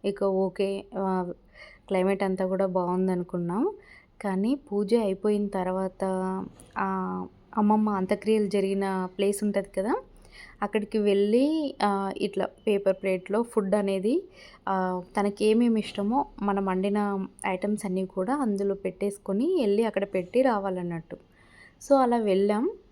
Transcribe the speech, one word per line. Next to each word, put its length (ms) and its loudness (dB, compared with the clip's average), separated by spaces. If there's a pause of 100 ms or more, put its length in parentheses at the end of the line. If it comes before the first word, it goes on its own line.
ఇక 180 -2
ఓకే, 600 -2 (120)
ఆ, 340 -2 (560)
క్లైమేట్ 360 2
అంతా 240 0
కూడా 180 0
బాగుందనుకున్నాం. 1080 0 (480)
కానీ 340 0
పూజ 380 -2
అయిపోయిన 540 0
తర్వాత, 560 -4 (760)
ఆ, 100 -2 (720)
అమ్మమ్మ 320 4
అంత్యక్రియలు 580 0
జరిగిన 600 0 (100)
ప్లేస్ 260 0
ఉంటది 340 -2
కదా, 180 0 (680)
అక్కడికి 360 -2
వెళ్ళి, 880 2
ఆ, 340 0
ఇట్లా 300 -2 (200)
పేపర్ 340 2
ప్లేట్‌లో 420 0
ఫుడ్ 320 0
అనేది, 480 0 (460)
ఆ, 320 -2 (180)
తనకి 260 0
ఏమేమి 340 4
ఇష్టమో 460 -2 (160)
మనం 240 2
వండిన 600 0 (180)
ఐటమ్స్ 400 0
అన్నీ 200 -2
కూడా 300 -2
అందులో 400 0
పెట్టేసుకొని 840 -2
వెళ్ళి 240 2
అక్కడ 180 -2
పెట్టి 380 -2
రావాలన్నట్టు. 760 -2 (720)
So, 60 8
అలా 220 4
వెళ్ళాం 540 2 (200)